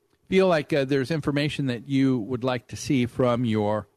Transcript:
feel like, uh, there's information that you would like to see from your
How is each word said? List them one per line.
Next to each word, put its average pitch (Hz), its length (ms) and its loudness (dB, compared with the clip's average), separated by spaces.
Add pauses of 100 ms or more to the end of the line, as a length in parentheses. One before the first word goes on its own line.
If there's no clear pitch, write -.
(280)
feel 190 200 4
like, 160 240 0
uh, 139 140 2
there's 135 240 0
information 143 560 -2
that 123 200 -6
you 135 320 2
would 113 240 -6
like 127 260 -4
to - 80 -14
see 131 280 0
from 123 400 0
your 107 520 0